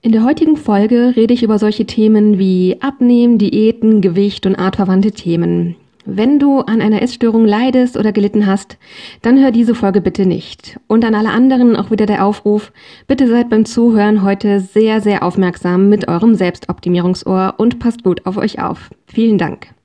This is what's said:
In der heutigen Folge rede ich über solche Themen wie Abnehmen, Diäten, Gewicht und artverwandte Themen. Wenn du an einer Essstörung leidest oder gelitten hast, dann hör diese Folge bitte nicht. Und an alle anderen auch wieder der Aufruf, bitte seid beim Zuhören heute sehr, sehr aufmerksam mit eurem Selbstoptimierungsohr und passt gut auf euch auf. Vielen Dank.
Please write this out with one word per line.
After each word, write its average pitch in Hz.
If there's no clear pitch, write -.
In 226
der 220
heutigen 311
Folge 233
rede 226
ich 240
über 214
solche 214
Themen 214
wie 185
Abnehmen, 240
Diäten, 214
Gewicht 196
und 190
artverwandte 190
Themen. 170
Wenn 220
du 277
an 226
einer 214
Essstörung 226
leidest 247
oder 214
gelitten 208
hast, -
dann 247
hör 269
diese 233
Folge 196
bitte 190
nicht. -
Und 226
an 220
alle 220
anderen 247
auch 196
wieder 214
der 202
Aufruf, 208
bitte 262
seid 240
beim 220
Zuhören 214
heute 196
sehr, 220
sehr 208
aufmerksam 180
mit 202
eurem 214
Selbstoptimierungsohr 180
und 240
passt 233
gut 180
auf 190
euch -
auf. -
Vielen 226
Dank. 170